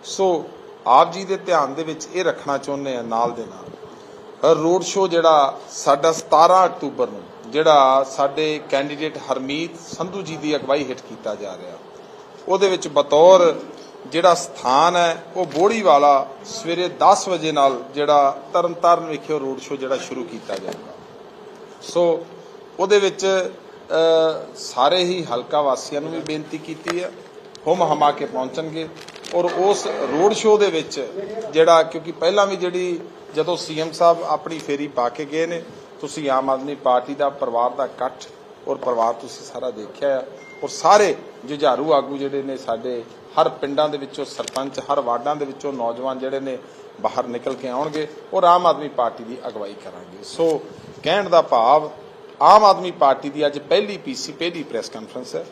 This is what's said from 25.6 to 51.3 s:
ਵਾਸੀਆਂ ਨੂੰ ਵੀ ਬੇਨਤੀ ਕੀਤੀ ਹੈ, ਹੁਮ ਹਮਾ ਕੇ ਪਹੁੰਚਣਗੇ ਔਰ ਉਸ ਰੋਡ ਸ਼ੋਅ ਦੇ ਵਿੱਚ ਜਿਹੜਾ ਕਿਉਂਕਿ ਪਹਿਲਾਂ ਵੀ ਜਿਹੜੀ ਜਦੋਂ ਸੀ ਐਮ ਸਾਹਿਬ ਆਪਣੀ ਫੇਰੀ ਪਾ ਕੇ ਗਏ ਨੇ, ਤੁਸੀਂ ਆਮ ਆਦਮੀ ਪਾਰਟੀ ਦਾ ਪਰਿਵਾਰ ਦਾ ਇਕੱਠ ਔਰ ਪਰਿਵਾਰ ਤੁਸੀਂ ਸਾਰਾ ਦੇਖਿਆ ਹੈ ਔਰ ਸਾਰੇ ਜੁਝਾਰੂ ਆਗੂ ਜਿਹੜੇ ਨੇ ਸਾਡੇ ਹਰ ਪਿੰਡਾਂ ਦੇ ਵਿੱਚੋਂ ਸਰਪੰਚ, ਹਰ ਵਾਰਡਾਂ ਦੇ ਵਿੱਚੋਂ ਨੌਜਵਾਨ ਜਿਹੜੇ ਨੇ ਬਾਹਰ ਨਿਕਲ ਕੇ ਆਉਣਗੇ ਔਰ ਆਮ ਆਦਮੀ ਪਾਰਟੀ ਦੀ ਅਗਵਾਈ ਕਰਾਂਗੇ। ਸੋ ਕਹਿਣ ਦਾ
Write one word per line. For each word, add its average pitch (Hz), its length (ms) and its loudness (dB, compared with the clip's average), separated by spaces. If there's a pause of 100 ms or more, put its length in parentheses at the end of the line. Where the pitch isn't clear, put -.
ਵਾਸੀਆਂ 143 400 -2
ਨੂੰ 160 100 -8
ਵੀ 165 160 -8
ਬੇਨਤੀ 156 300 -8
ਕੀਤੀ 165 460 -8
ਹੈ, - 80 -10 (560)
ਹੁਮ 180 160 2
ਹਮਾ 151 280 2
ਕੇ 139 140 -6
ਪਹੁੰਚਣਗੇ 156 640 -8 (480)
ਔਰ 175 100 2
ਉਸ 190 420 0
ਰੋਡ 156 460 0
ਸ਼ੋਅ 214 260 4
ਦੇ 202 80 4
ਵਿੱਚ 160 320 -4 (540)
ਜਿਹੜਾ 165 300 8
ਕਿਉਂਕਿ 160 280 -6
ਪਹਿਲਾਂ 196 360 2
ਵੀ 196 80 -4
ਜਿਹੜੀ 180 440 -4 (360)
ਜਦੋਂ 156 220 -2
ਸੀ 156 220 -8
ਐਮ 160 120 -4
ਸਾਹਿਬ 170 340 4
ਆਪਣੀ 156 340 -4
ਫੇਰੀ 143 300 -6
ਪਾ 123 200 -2
ਕੇ 147 160 -8
ਗਏ 156 200 -2
ਨੇ, 165 160 -8 (400)
ਤੁਸੀਂ 147 280 -6
ਆਮ 131 200 0
ਆਦਮੀ 135 340 -4
ਪਾਰਟੀ 127 320 2
ਦਾ 139 140 0
ਪਰਿਵਾਰ 123 400 -2
ਦਾ 127 160 -4
ਇਕੱਠ - 420 -8 (400)
ਔਰ 139 100 -4
ਪਰਿਵਾਰ 117 360 0
ਤੁਸੀਂ - 320 -14
ਸਾਰਾ 123 260 -8
ਦੇਖਿਆ 110 380 -6
ਹੈ 131 160 -2 (380)
ਔਰ 139 60 -6
ਸਾਰੇ 190 460 4 (300)
ਜੁਝਾਰੂ 147 480 0
ਆਗੂ 139 240 0
ਜਿਹੜੇ 139 260 -4
ਨੇ 135 140 -8
ਸਾਡੇ 117 440 -6 (380)
ਹਰ 160 100 4 (120)
ਪਿੰਡਾਂ 143 280 -2
ਦੇ 147 80 -6
ਵਿੱਚੋਂ 139 280 -10
ਸਰਪੰਚ, 131 560 -8
ਹਰ 143 180 0
ਵਾਰਡਾਂ 127 360 -2
ਦੇ 147 100 -6
ਵਿੱਚੋਂ 135 280 -10
ਨੌਜਵਾਨ 127 460 -6
ਜਿਹੜੇ 135 200 -6
ਨੇ 135 180 -8 (440)
ਬਾਹਰ 120 260 -4
ਨਿਕਲ 120 260 -8
ਕੇ 127 160 -10
ਆਉਣਗੇ 151 380 -6 (260)
ਔਰ 185 120 2
ਆਮ 180 220 6
ਆਦਮੀ 147 280 0
ਪਾਰਟੀ 117 280 -4
ਦੀ 120 140 -12 (100)
ਅਗਵਾਈ 104 260 -10 (100)
ਕਰਾਂਗੇ। 90 420 -18
ਸੋ 160 360 0 (420)
ਕਹਿਣ 185 260 0
ਦਾ 165 140 6